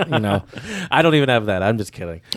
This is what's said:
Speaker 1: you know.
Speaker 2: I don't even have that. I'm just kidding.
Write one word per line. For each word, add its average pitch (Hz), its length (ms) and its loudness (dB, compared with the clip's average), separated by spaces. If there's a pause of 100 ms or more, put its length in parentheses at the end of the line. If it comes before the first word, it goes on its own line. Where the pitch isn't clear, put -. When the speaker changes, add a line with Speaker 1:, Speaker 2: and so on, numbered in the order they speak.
Speaker 1:
you 160 100 0
know. 101 240 0 (460)
Speaker 2:
I 143 120 4
don't 160 140 4
even 143 120 4
have 117 200 2
that. 95 140 0
I'm 110 160 2
just 104 140 -6
kidding. 85 300 -12 (160)